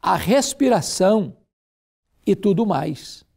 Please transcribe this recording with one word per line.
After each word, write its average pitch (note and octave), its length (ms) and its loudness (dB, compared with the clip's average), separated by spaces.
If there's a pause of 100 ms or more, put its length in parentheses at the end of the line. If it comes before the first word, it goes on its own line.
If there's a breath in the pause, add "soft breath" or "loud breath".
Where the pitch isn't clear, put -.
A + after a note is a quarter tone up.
a F3+ 140 0
respiração G#3 1200 0 (880)
e G3+ 120 2
tudo G3+ 280 0
mais. D3+ 600 -6 (120)